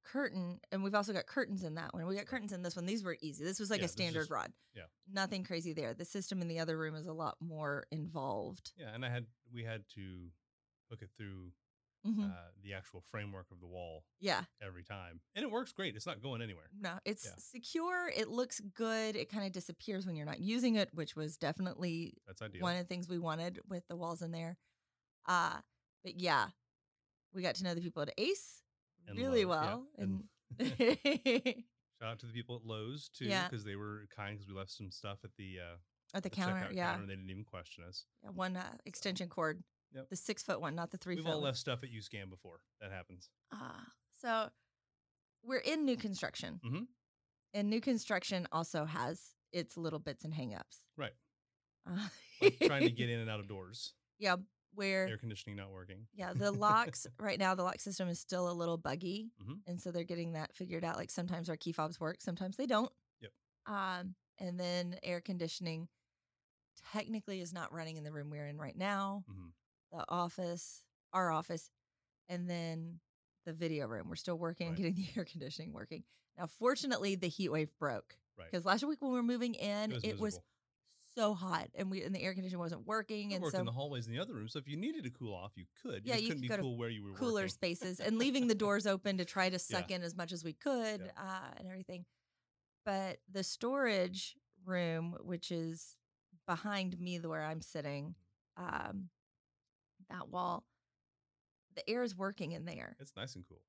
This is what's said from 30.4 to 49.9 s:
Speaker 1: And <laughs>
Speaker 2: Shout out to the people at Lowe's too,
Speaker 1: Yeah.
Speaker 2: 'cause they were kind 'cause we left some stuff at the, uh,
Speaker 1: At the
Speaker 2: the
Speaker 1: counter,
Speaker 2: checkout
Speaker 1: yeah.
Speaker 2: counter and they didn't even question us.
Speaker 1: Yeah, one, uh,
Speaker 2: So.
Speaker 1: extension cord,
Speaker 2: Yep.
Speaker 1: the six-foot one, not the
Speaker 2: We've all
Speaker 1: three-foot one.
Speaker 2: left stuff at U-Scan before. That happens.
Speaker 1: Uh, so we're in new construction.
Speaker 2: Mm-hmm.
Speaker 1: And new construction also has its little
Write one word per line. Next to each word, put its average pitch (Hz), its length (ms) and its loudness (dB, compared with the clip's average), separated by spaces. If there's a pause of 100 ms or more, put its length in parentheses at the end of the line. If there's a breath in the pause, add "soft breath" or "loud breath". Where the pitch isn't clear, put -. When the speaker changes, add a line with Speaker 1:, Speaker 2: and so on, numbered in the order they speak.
Speaker 1:
And 254 100 2
<laughs> 262 960 4 (340)
Speaker 2:
Shout 113 120 -4
out 113 80 -6
to 120 80 -12
the 113 80 -10
people 120 220 -6
at 113 100 -10
Lowe's 113 420 -6
too, - 160 -8
Speaker 1:
Yeah. 185 240 2
Speaker 2:
'cause 107 160 -4
they 101 120 -4
were 104 340 -6
kind 104 280 -6
'cause 98 80 -12
we 98 60 -12
left 95 200 -6
some 98 180 -10
stuff 98 340 -8
at 92 120 -14
the, 95 220 -10
uh, 85 200 -10 (340)
Speaker 1:
At 190 100 -4
the 196 60 -6
Speaker 2:
the - 80 -6
Speaker 1:
counter, 185 180 2 (140)
Speaker 2:
checkout 196 60 -6
Speaker 1:
yeah. 175 160 0
Speaker 2:
counter 101 140 -2
and 98 60 -6
they 98 60 -6
didn't 95 140 -8
even 101 160 -8
question 87 380 -12
us. 90 200 -12 (180)
Speaker 1:
Yeah, 208 60 -14
one, 185 300 -2
uh, 180 140 -6
Speaker 2:
So. 233 120 -14
Speaker 1:
extension 190 460 -4
cord, 165 340 0 (280)
Speaker 2:
Yep. 131 180 -10
Speaker 1:
the 185 60 -2
six-foot - 440 0
one, 156 140 -2
not 170 160 0
the 190 60 -8
Speaker 2:
We've 180 220 0
all 160 40 0
Speaker 1:
three-foot 160 140 4
one. 151 80 2
Speaker 2:
left 127 140 2
stuff 127 260 -2
at 123 60 -10
U-Scan 101 380 -6
before. 90 320 -14 (200)
That 101 100 -8
happens. 90 400 -10 (220)
Speaker 1:
Uh, 233 320 -8 (320)
so 226 340 2 (960)
we're 262 160 2
in 311 240 2
new 254 120 6
construction. 190 680 -4
Speaker 2:
Mm-hmm. 170 200 -2 (680)
Speaker 1:
And 208 180 2
new 220 100 4
construction 202 680 2
also 160 360 2
has 156 500 -2 (160)
its 175 240 -2
little 156 240 -2